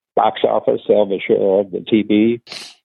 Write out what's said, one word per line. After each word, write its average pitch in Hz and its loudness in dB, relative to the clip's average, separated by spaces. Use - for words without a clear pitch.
box 110 0
office. 113 -2
They'll 104 4
have 98 -6
a 87 -2
share 101 0
of 98 -4
the 92 -6
T 107 0
V 107 0